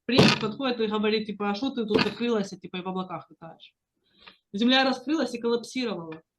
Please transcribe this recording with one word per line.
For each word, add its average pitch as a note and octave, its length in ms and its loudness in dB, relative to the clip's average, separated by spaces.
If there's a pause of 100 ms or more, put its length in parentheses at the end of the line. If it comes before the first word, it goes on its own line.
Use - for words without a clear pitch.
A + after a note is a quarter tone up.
принцип - 340 6
підходить A3+ 400 -2
і A3 80 2
говорить, G#3+ 400 0
типу, G#3 160 -8
«А G3+ 120 -2
що C4 140 -2
ти B3 160 -2
тут G#3+ 180 2
закрилася, G#3+ 540 -2
типу, F3+ 200 -12
і F3+ 40 -6
в F3+ 60 -8
облаках F#3 440 -6
літаєш?» - 440 -20 (760)
Земля B3 300 4
розкрилась C4+ 520 0
і A#3 60 -10
колапсувала. A3 800 -4 (180)